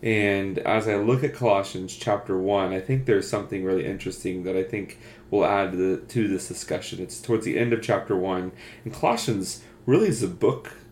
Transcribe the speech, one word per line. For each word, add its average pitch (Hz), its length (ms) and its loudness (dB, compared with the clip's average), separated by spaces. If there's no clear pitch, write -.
And 101 580 2
as 107 300 2
I 101 80 2
look 120 260 2
at 139 100 0
Colossians 98 600 0
chapter 101 420 -2
one, 95 360 2
I 95 80 -2
think 131 240 0
there's 101 240 4
something 101 340 -4
really 92 220 0
interesting 95 580 -6
that 92 140 -2
I 95 60 2
think 101 360 -6
we'll 101 140 4
add 98 260 2
to, 92 60 -4
the, 92 300 2
to 110 200 0
this 95 220 -2
discussion. - 520 -6
It's - 200 -10
towards 110 240 0
the - 120 0
end 120 140 2
of 110 100 0
chapter 98 360 0
one. 92 340 -2
And 113 100 -8
Colossians - 680 -2
really 185 240 6
is 120 120 0
a 98 60 0
book - 460 0